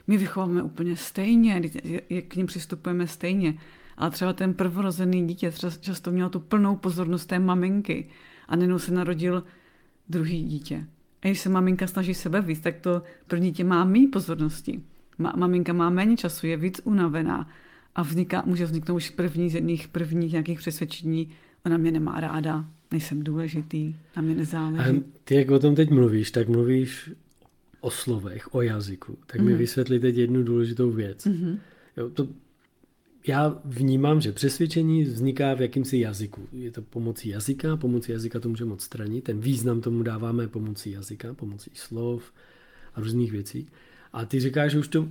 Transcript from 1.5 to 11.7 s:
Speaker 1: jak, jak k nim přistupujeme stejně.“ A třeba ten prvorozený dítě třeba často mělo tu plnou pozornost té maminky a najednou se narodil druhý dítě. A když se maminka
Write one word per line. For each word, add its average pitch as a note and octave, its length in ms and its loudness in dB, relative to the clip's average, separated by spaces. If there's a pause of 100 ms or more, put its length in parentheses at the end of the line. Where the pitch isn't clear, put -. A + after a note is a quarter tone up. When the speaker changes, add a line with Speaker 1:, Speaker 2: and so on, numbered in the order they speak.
Speaker 1:
jak, E3 320 -2 (260)
jak F3 140 -4
k - 120 -12
nim F#3 100 0
přistupujeme F3 600 -4
stejně.“ F3+ 480 0 (420)
A E3 140 -2
třeba F#3 220 -2
ten F#3+ 220 0
prvorozený F3+ 720 0
dítě F3 240 -2
třeba E3 300 -6
často F3+ 320 -8
mělo F3+ 180 0
tu F#3 100 -6
plnou G3+ 360 2
pozornost F3 500 -2
té F3+ 120 -2
maminky F3+ 680 0 (400)
a - 80 0
najednou F3+ 220 4
se F3 140 -4
narodil F3+ 520 0 (640)
druhý E3 360 -2
dítě. D3+ 420 -6 (360)
A - 60 0
když G3 120 0
se - 80 -4
maminka F#3 380 2